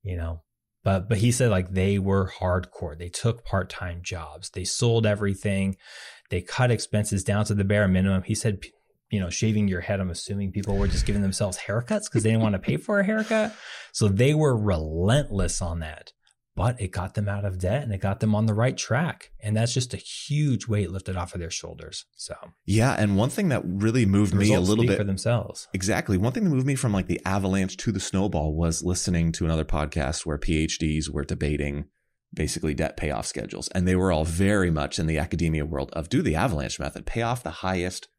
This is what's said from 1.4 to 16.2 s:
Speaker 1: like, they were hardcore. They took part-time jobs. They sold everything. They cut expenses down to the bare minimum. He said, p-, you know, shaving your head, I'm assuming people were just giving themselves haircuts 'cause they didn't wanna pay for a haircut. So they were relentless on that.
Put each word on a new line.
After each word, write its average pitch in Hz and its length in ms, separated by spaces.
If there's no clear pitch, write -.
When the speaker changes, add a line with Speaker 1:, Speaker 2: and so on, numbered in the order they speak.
Speaker 1:
like, 92 240
they 95 240
were 95 320
hardcore. 90 560
They 85 140
took 117 340
part-time 87 600
jobs. 80 480
They 90 120
sold 113 440
everything. 98 680
They 90 120
cut - 280
expenses 107 540
down 104 220
to 104 100
the 101 80
bare 104 240
minimum. 92 360
He 110 120
said, 104 260
p-, - 120
you 104 100
know, 90 120
shaving 107 360
your 90 140
head, 101 180
I'm 92 120
assuming 98 400
people 98 260
were 101 100
just - 200
giving 101 160
themselves 95 340
haircuts 120 540
'cause 117 100
they 107 80
didn't 110 140
wanna 104 160
pay - 180
for 202 220
a 196 60
haircut. 214 500
So - 160
they 120 280
were 151 200
relentless 95 600
on 85 180
that. 78 320